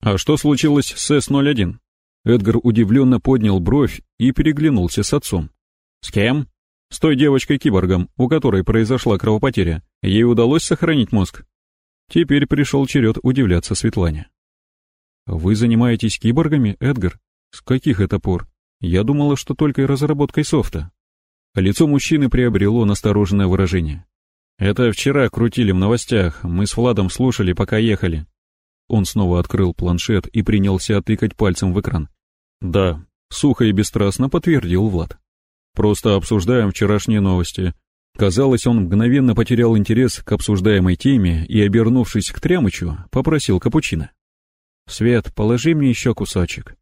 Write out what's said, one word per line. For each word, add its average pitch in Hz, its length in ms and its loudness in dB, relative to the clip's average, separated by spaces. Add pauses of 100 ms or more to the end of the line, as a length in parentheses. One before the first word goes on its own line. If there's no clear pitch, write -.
«А 101 160 0
что 151 180 0
случилось 147 600 0
с - 140 -10
С 147 200 0
ноль 139 200 2
один?» 104 300 -2 (460)
Эдгар 113 360 2
удивлённо 120 600 2
поднял 107 400 2
бровь 117 400 0 (160)
и 127 160 0
переглянулся 143 680 0
с - 100 -4
отцом. 90 380 -4 (500)
«С - 100 -16
кем?» 123 360 0 (420)
«С - 100 -16
той 156 180 2
девочкой-киборгом, 123 1000 2
у 123 140 0
которой 120 340 0
произошла 110 540 0
кровопотеря. 104 680 -2 (180)
Ей 101 220 2
удалось 120 400 2
сохранить 156 480 -2
мозг?» 101 340 -2 (640)
Теперь 147 360 2
пришёл 139 420 0
чёрёд 113 360 0
удивляться 113 520 0
Светлане. 85 540 -4 (960)
«Вы 92 300 -2
занимаетесь 117 600 0
киборгами, 131 640 0
Эдгар? 120 400 -4 (320)
С - 80 -20
каких 127 400 -2
это 98 180 0
пор? 90 300 -4 (320)
Я 90 240 0
думала, 143 320 0
что - 180 -6
только 143 280 0
и 135 40 2
разработкой 143 600 0
софта». 95 460 -4 (640)
Лицо 98 320 2
мужчины 143 440 2
приобрело 113 560 2
настороженное 101 600 0
выражение. 90 580 -2 (520)
«Это 104 360 0
вчера 139 340 0
крутили 113 440 0
в 92 40 2
новостях, 98 680 0
мы 87 220 -2
с - 120 -6
Владом 110 320 0
слушали, 113 420 0
пока 98 260 -2
ехали». 95 480 -2 (640)
Он 104 160 0
снова 87 380 0
открыл 90 320 0
планшет 90 540 -2
и - 140 -4
принялся 98 600 0
тыкать 107 340 -2
пальцем 95 380 -2
в 101 80 0
экран. 78 260 -4 (540)
«Да», 87 440 -2 (240)
сухо 131 360 0
и 107 80 2
бесстрастно 104 560 -2
подтвердил 110 580 0
Влад. 90 320 -6 (560)
«Просто 104 400 0
обсуждаем 104 560 2
вчерашние 104 480 0
новости». 92 540 -2 (440)
Казалось, 113 480 2
он 117 200 2
мгновенно 117 500 2
потерял 113 420 2
интерес 117 460 0
к - 80 -6
обсуждаемой 95 640 2
теме 90 500 0
и, 107 160 0
обернувшись 110 720 2
к - 80 -12
Трямычу, 104 580 -2 (140)
попросил 135 480 0
капучино. 117 520 -2 (760)
«Свет, 117 480 -2
положи 120 400 0
мне 143 140 0
ещё 117 260 -2
кусочек». - 680 -6